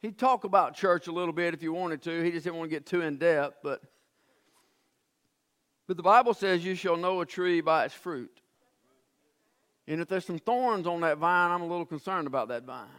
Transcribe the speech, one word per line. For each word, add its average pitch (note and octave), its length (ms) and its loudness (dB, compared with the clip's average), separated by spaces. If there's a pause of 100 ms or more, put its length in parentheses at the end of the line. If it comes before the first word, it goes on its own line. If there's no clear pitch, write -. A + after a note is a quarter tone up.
He'd G#3+ 180 -10
talk B3 260 2
about F#3 300 2
church F3 320 2
a E3+ 60 -8
little E3+ 200 -2
bit E3+ 220 -2
if D#3+ 80 -12
you D#3+ 100 -4
wanted E3 300 -4
to. E3 200 -4
He F3 80 2
just E3 140 -6
didn't E3+ 140 -6
want E3 120 -6
to D#3 60 -4
get D3 80 -10
too F3+ 160 -2
in D#3 160 -4
depth. D3 460 2
But, C#3 180 -6 (2000)
but F3+ 100 -4
the E3 60 -12
Bible A3+ 320 6
says, F#3 280 0
"You F#3 120 -2
shall E3+ 240 0
know F3+ 240 0
a E3+ 40 -4
tree F3+ 360 0
by D#3 240 4
its C#3+ 80 -8
fruit." D3 440 -12 (1500)
And D#3 120 -4
if E3+ 80 -8
there's F#3 180 -4
some E3+ 120 -6
thorns A#3 480 0
on F3 140 -2
that D#3+ 160 2
vine, F3 340 4
I'm F3 120 0
a E3+ 40 -6
little E3+ 200 -4
concerned E3 400 -6
about B2+ 220 -2
that A#2+ 160 -6
vine. B2+ 220 -14 (120)